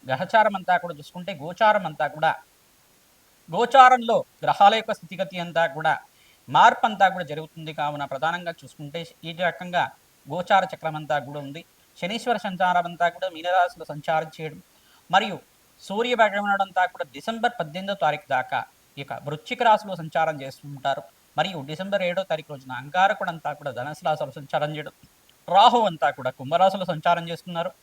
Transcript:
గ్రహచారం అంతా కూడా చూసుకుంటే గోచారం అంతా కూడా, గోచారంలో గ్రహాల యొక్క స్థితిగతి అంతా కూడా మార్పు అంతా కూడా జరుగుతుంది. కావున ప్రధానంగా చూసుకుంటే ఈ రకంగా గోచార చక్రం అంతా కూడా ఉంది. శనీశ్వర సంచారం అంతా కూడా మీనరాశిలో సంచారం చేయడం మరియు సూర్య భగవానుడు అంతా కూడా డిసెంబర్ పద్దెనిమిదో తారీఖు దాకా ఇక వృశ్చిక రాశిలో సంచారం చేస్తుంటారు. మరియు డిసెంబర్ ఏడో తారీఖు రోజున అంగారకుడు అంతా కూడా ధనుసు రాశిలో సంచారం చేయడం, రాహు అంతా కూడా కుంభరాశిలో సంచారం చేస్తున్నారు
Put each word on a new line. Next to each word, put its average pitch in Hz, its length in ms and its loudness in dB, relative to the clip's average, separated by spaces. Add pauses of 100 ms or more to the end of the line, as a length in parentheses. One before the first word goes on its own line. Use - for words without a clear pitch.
గ్రహచారం 202 520 2
అంతా 180 140 0 (100)
కూడా 170 160 -10
చూసుకుంటే 180 340 -12 (100)
గోచారం 202 460 2
అంతా 147 260 -4
కూడా, 156 160 0 (1200)
గోచారంలో 240 640 6 (260)
గ్రహాల 208 360 6
యొక్క 220 200 -6
స్థితిగతి 185 460 -8
అంతా 165 180 0 (140)
కూడా 156 160 2 (600)
మార్పు 202 320 6
అంతా 196 260 4
కూడా 180 160 -6
జరుగుతుంది. 156 480 -12
కావున 147 340 -4
ప్రధానంగా 165 480 -4
చూసుకుంటే 147 420 -14 (280)
ఈ - 20 -10 (160)
రకంగా 175 360 -2 (500)
గోచార 185 400 2
చక్రం 160 260 -8
అంతా 151 180 -4 (100)
కూడా 143 180 -12
ఉంది. 139 160 -12 (380)
శనీశ్వర 226 480 -4
సంచారం 180 420 2
అంతా 170 260 0
కూడా 190 200 -6
మీనరాశిలో 175 580 0
సంచారం 160 420 -2
చేయడం 156 240 -12 (560)
మరియు 202 220 2 (500)
సూర్య 240 360 -2
భగవానుడు 202 440 0
అంతా 185 260 0
కూడా 170 140 -10 (100)
డిసెంబర్ 226 440 -4
పద్దెనిమిదో 185 440 -6
తారీఖు 151 300 -2
దాకా 127 260 -2 (420)
ఇక 135 100 -12 (160)
వృశ్చిక 240 400 -8
రాశిలో 202 340 2
సంచారం 160 420 -2
చేస్తుంటారు. 139 600 -8 (340)
మరియు 175 200 -2 (120)
డిసెంబర్ 190 400 -4
ఏడో 185 200 -4
తారీఖు 156 240 -6
రోజున 131 180 -14 (100)
అంగారకుడు 185 520 0
అంతా 151 240 -8
కూడా 139 220 -8
ధనుసు 151 300 -10
రాశిలో 151 280 -4
సంచారం 151 380 -4
చేయడం, - 180 -10 (540)
రాహు 220 420 8
అంతా 156 200 0 (100)
కూడా 127 180 -2
కుంభరాశిలో 180 560 2
సంచారం 170 380 0
చేస్తున్నారు 175 400 -6 (100)